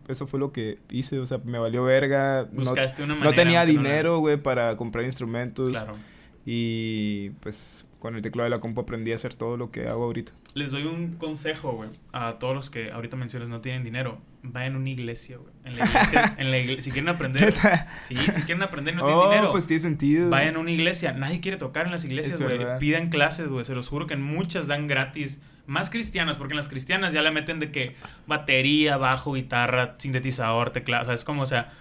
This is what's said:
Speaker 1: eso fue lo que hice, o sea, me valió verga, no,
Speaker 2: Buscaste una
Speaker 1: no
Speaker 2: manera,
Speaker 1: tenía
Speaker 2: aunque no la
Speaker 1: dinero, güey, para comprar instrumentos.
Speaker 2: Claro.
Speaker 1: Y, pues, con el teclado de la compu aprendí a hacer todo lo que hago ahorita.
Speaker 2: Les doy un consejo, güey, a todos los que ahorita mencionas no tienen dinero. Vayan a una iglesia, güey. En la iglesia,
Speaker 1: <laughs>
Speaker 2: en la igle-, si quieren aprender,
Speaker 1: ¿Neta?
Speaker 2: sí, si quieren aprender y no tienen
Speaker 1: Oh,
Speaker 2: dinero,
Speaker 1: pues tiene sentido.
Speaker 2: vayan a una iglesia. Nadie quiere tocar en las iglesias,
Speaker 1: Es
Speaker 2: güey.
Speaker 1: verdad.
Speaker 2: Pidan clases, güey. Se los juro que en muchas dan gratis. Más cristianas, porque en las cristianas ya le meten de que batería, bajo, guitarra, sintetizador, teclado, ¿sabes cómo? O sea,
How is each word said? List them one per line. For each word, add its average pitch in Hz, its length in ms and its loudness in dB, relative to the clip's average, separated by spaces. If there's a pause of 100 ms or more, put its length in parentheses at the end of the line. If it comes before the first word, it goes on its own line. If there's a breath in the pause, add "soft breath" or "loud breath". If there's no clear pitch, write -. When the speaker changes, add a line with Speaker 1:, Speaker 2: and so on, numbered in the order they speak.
Speaker 1:
eso 131 200 -6
fue 135 120 -4
lo 139 120 0
que 110 260 -4 (140)
hice, 127 260 -4
o 131 80 -2
sea, 127 180 -4
me 120 140 -6
valió 117 280 0
verga, 135 680 4
no, 120 120 -6
Speaker 2:
Buscaste 131 380 0
una 147 140 -2
Speaker 1:
no 147 60 -2
Speaker 2:
manera, 151 140 6
Speaker 1:
tenía 170 260 8
Speaker 2:
aunque 165 120 8
no 147 80 6
la 139 80 2
Speaker 1:
dinero, 156 300 2
güey, 151 180 4
para 123 400 2
comprar 117 280 -4
instrumentos. 127 640 -4
Speaker 2:
Claro. 107 240 -6 (500 loud breath)
Speaker 1:
Y, 110 880 -2 (100)
pues, - 460 -12 (120)
con 113 160 -10
el 110 60 -8
teclado 117 240 -4
de 117 100 0
la 113 40 -6
compu 117 220 -6
aprendí 113 300 -6
a 117 40 -2
hacer 117 200 -8
todo 120 220 -6
lo 120 140 -8
que 117 160 -8
hago 117 160 -4
ahorita. 117 280 -6 (220)
Speaker 2:
Les 143 180 -6
doy 139 120 -4
un 170 340 -4
consejo, 156 540 -6
güey, 113 180 -8 (220)
a 117 220 -6
todos 127 200 -4
los 135 160 -6
que 113 220 -8
ahorita 117 240 -10
mencionas 123 320 -8
no 117 140 -8
tienen 127 240 -6
dinero. 117 320 -6 (260)
Vayan 131 320 -6
a - 40 -4
una 131 100 -2
iglesia, 123 480 -8
güey. - 140 -20 (120)
En 123 140 -12
la - 80 2
iglesia, - 500 4
Speaker 1:
<laughs> - 20 -12
Speaker 2:
en 135 140 0
la 131 80 4
igle-, 127 220 -2
si 135 100 -6
quieren 139 180 0
aprender, 165 440 4
Speaker 1:
¿Neta? - 340 4 (160)
Speaker 2:
sí, 123 140 -8
si 165 240 2
quieren 170 220 -2
aprender 156 300 -4
y 170 40 -2
no 165 80 0
tienen 160 180 8
Speaker 1:
Oh, 190 60 8
Speaker 2:
dinero, 208 220 6
Speaker 1:
pues 175 160 2
tiene 160 120 4
sentido. 156 500 4
Speaker 2:
vayan 156 280 4
a - 20 -2
una 165 120 -2
iglesia. 165 420 0
Nadie 139 260 -4
quiere 185 180 -6
tocar 151 280 -4
en 180 80 -4
las 170 100 -6
iglesias, 143 320 -4
Speaker 1:
Es 156 100 -4
Speaker 2:
güey. 123 120 0
Speaker 1:
verdad. 123 220 -4
Speaker 2:
Pidan 160 300 2
clases, 160 400 2
güey. 127 140 -4
Se 127 120 -6
los 123 120 -6
juro 147 200 -6
que 151 80 -6
en 139 60 -4
muchas 160 460 -4
dan 147 200 -2
gratis. 135 540 -4 (260 soft breath)
Más 165 220 -4
cristianas, 175 480 -4
porque 135 160 -8
en 151 40 -2
las 147 120 -4
cristianas 175 440 -2
ya 156 80 2
le 156 100 4
meten 156 280 -2
de 151 120 -4
que 127 240 -4 (320 loud breath)
batería, 143 720 4
bajo, 131 360 0
guitarra, 123 640 0
sintetizador, 123 720 0
teclado, 120 340 -2
¿sabes 120 180 -4
cómo? 147 200 -2
O - 20 0
sea, 127 360 -2